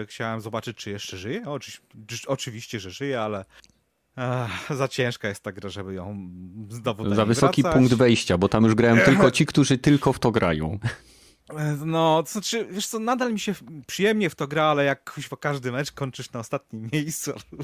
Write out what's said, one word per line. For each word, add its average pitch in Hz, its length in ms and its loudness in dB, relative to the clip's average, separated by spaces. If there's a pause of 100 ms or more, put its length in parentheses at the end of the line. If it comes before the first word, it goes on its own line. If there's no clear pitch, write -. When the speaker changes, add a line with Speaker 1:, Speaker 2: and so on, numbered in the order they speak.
Speaker 1:
e, 107 40 -8
chciałem 113 340 -6
zobaczyć, 110 360 -8
czy - 140 -12
jeszcze 101 260 -10
żyje. 117 300 -8
Oczy-, 143 320 -12 (280)
czy-, 117 220 -12
oczywiście, 113 520 -6
że 92 100 -12
żyje, 135 300 -6
ale, 104 240 -4 (720)
e, 123 300 -2 (220)
za 139 180 -2
ciężka 120 400 -2
jest 98 140 -8
ta 104 100 -10
gra, 98 180 -12
żeby 95 240 -10
ją 95 340 -10 (400)
znowu 110 360 -6
do 104 100 0
Speaker 2:
Za - 80 2
Speaker 1:
niej 107 60 4
Speaker 2:
wysoki 135 340 4
Speaker 1:
wracać. 160 160 4
Speaker 2:
punkt 127 160 6
wejścia, 117 440 4
bo 98 100 4
tam 110 160 4
już 110 100 6
grają 117 220 6
Speaker 1:
<laughs> 117 80 6
Speaker 2:
tylko 139 260 8
ci, 156 160 2
którzy 139 320 4
tylko 143 340 4
w - 60 -2
to 123 120 2
grają. 85 480 0 (800)
Speaker 1:
E, 151 280 -2
no, 160 380 4
to 151 100 -8
znaczy, 220 380 -4
wiesz 190 160 -6
co, 226 120 -6
nadal 240 340 -2
mi 208 80 -4
się 202 140 -2
w-, - 80 -18 (240)
przyjemnie 202 440 2
w - 40 -16
to 151 140 -4
gra, 156 160 0
ale 147 200 4
jak 139 300 -2
kuźwa 139 220 -10
każdy 135 360 -4
mecz 139 200 -4
kończysz 131 400 -8
na 123 80 -8
ostatnim 113 480 -10
<laughs> 110 40 -8
miejscu, 151 400 -4 (320)